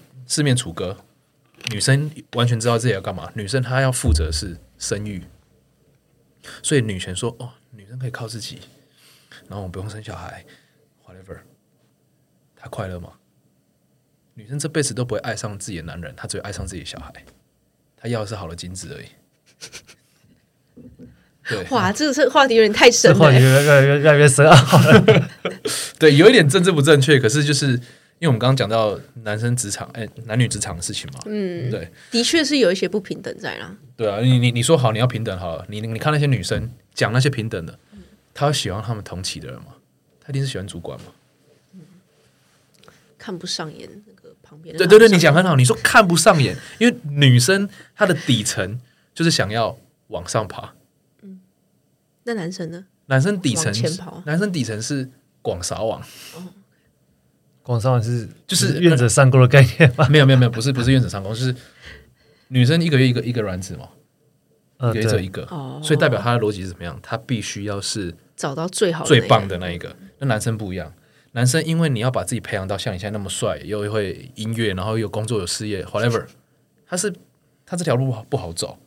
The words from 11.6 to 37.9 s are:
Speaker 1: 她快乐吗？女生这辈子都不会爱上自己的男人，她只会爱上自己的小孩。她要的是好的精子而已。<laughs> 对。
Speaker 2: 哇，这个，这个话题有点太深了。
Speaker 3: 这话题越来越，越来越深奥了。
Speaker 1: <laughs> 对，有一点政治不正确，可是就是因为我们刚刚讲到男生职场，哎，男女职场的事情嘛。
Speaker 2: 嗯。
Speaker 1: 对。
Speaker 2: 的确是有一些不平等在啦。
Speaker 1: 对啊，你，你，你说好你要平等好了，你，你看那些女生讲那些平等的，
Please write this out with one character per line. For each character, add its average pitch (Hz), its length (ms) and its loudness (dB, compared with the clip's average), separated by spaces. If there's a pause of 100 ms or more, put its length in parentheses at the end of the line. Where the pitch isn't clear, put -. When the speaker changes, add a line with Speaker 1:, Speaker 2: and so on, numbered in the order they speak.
Speaker 1:
她 - 100 -20
快 98 200 -12
乐 90 100 -12
吗？ 85 120 -18 (1200)
女 107 140 -20
生 143 100 -8
这 160 100 -6
辈 156 140 -2
子 123 100 -4
都 123 120 -6
不 123 100 -6
会 101 60 -4
爱 131 160 -8
上 107 200 -10
自 - 140 -14
己 87 60 -10
的 80 80 -12
男 85 160 -12
人， 80 160 -14
她 - 100 -16
只 101 100 -10
会 - 40 -8
爱 104 100 -12
上 95 160 -10
自 92 80 -14
己 85 60 -12
的 - 60 -16
小 - 120 -16
孩。 - 140 -18 (840)
她 - 120 -12
要 117 140 -4
的 101 40 -8
是 110 80 -10
好 95 140 -12
的 85 80 -12
精 90 180 -14
子 85 220 -14
而 - 40 -18
已。 - 60 -18 (1700)
<laughs> - 320 -20 (420)
对。 190 220 -8
Speaker 2:
哇， 196 220 2
这 294 160 -2
个， 269 40 0
这 285 120 2
个 - 60 2
话 277 180 4
题 226 80 2
有 226 60 6
点 214 100 2
太 247 180 6
深 - 220 6
了。 - 40 6
Speaker 3:
这 160 60 6
话 151 80 8
题 127 80 8
越 131 100 8 (120)
来 143 220 6
越， 143 180 4
越 151 100 6
来 147 60 6
越 147 120 8
深 143 160 6
奥 - 340 8
了。 190 520 6 (160)
Speaker 1:
<laughs> - 520 -8
对， 151 180 8
有 175 120 8
一 247 40 6
点 175 160 6
政 185 140 4
治 185 100 4
不 147 100 2
正 143 180 6
确， 135 200 4
可 139 80 2
是 147 160 0
就 143 100 0
是 139 140 -2 (500)
因 - 40 -8
为 165 60 0
我 135 40 2
们 113 60 0
刚 117 100 0
刚 135 80 2
讲 101 120 -2
到 107 300 0 (240)
男 107 160 -6
生 120 160 -2
职 107 160 -6
场， - 220 -10
哎， 110 160 -10 (160)
男 113 140 -4
女 110 100 4
职 104 100 -8
场 101 180 -8
的 87 60 -12
事 107 100 -10
情 - 200 -12
嘛。 - 140 -18
Speaker 2:
嗯。 180 440 -8
Speaker 1:
对。 90 180 -8 (220)
Speaker 2:
的 240 140 -2
确 320 200 0
是 285 140 -2
有 185 140 2
一 - 20 0
些 190 140 -4
不 214 120 -4
平 185 200 -12
等 - 180 -14
在 104 200 -12
啦。 - 180 -16 (200)
Speaker 1:
对 110 120 -4
啊， 101 120 -4
你， 127 180 2
你， 120 120 2
你 117 120 -4
说 160 140 2
好 117 160 0
你 110 60 -4
要 123 80 0
平 113 160 -4
等 101 160 -6
好 85 180 -10
了， - 120 -14
你， 107 120 -12
你 113 180 -8
看 151 140 -2
那 151 60 0
些 147 80 0
女 117 160 0
生 107 280 -6 (240)
讲 110 180 -2
那 123 80 2
些 127 80 2
平 110 200 -4
等 87 180 -8
的， - 120 -20 (540)